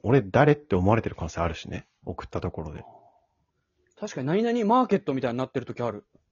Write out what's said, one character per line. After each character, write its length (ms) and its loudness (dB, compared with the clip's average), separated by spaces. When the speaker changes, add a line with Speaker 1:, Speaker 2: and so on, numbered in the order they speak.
Speaker 1:
俺 180 4
誰 320 4
っ 40 6
て 180 -2
思 140 4
わ 80 6
れ 40 0
て 60 -8
る 80 -8
可 80 -10
能 60 -6
性 120 -8
あ 60 0
る 80 -4
し 140 -14
ね。 180 -12
送 220 -10
っ 20 -20
た 140 -8
と 100 -6
こ 120 -10
ろ 100 -12
で。 100 -14
Speaker 2:
確 180 -10
か 60 -6
に、 60 -4
何 160 2
々 220 0
マ 180 4
ー 40 0
ケ 100 2
ッ 20 2
ト 140 -4
み 80 -2
た 80 -2
い 20 -2
に 60 -4
な 80 -2
っ 60 -18
て 80 -4
る 60 -8
時 160 -10
あ 80 -2
る。 160 -12